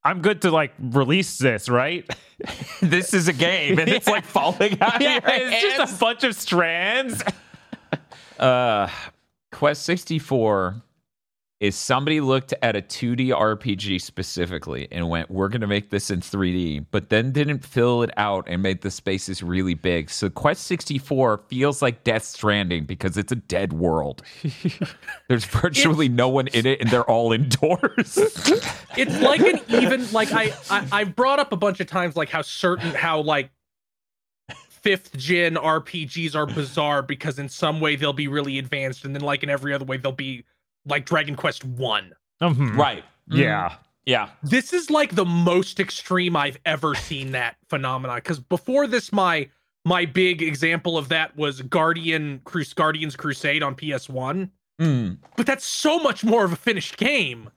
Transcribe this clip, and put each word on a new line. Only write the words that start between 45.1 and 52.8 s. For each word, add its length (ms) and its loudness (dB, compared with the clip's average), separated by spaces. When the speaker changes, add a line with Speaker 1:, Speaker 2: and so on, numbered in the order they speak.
Speaker 3:
the 100 2
most 540 2
extreme 580 -2
I've 280 -2
ever 300 0
seen 360 -8
that 240 -4
phenomenon. 540 -4
'Cause 180 -6
before 480 0
this, 240 -2
my, 380 0
my 220 2
big 380 2
example 540 0
of 120 -4
that 260 0
was 280 -4
Guardian 840 0
Crus-, 280 -6
Guardians 420 0